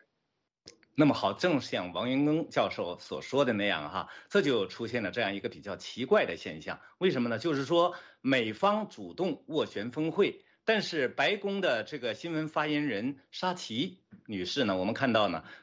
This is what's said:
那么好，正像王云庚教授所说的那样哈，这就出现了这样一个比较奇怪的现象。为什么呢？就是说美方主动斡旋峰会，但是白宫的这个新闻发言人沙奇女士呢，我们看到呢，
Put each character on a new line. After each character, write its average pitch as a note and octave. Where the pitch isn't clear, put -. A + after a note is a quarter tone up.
那 D3+
么 C3+
好， G2
正 D#3
像 F2+
王 A2
云 C#3
庚 D#3
教 G#2
授 F2
所 D2+
说 C#3
的 B2
那 G2+
样 D#2
哈， F2
这 G3
就 A#2
出 A#2
现 A#2
了 F2+
这 A#2+
样 G2
一 -
个 A2
比 -
较 F#2+
奇 -
怪 G3+
的 E2+
现 D#2+
象。 -
为 F3+
什 C3
么 A#2+
呢？ A2
就 D#3+
是 C3+
说 E3+
美 B2
方 G#3
主 F2+
动 F#3+
斡 C#3+
旋 A2
峰 D#3
会， E3+
但 G#3+
是 C#3+
白 D3
宫 G3+
的 B2
这 C#3+
个 A2+
新 E3+
闻 D#3
发 D#3
言 D3
人 A#2+
沙 F#3
奇 F3
女 F#2+
士 B2
呢， G2
我 F#2
们 A2
看 B2
到 G#2+
呢， E2